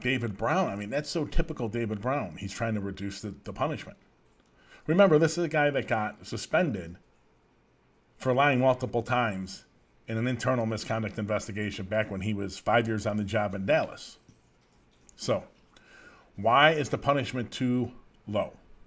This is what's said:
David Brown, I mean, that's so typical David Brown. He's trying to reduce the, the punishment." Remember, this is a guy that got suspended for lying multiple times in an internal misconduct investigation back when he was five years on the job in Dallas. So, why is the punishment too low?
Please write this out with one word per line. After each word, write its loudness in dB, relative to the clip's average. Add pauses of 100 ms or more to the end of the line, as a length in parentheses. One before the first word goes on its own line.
David -2
Brown, 0
I -4
mean, -8
that's -4
so -2
typical 2
David -2
Brown. -4
He's -8
trying -2
to -2
reduce -6
the, -8 (100)
the -10
punishment." -6 (880)
Remember, 6
this 4
is 0
a -2
guy 2
that 0
got -2
suspended -2 (1200)
for -2
lying 4
multiple 2
times -4 (420)
in -4
an 0
internal 0
misconduct -4
investigation -4
back 0
when -6
he -2
was -6
five 2
years -2
on -2
the -2
job -2
in -6
Dallas. -2 (1000)
So, -2 (920)
why 8
is 0
the -2
punishment -2
too 0 (340)
low? -2 (320)